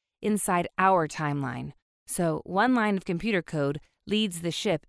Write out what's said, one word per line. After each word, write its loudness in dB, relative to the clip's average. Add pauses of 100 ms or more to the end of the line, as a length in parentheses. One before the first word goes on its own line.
(200)
inside 0
our 4
timeline. -4 (340)
So 0
one 2
line 2
of -6
computer 0
code -2 (260)
leads 0
the -2
ship -2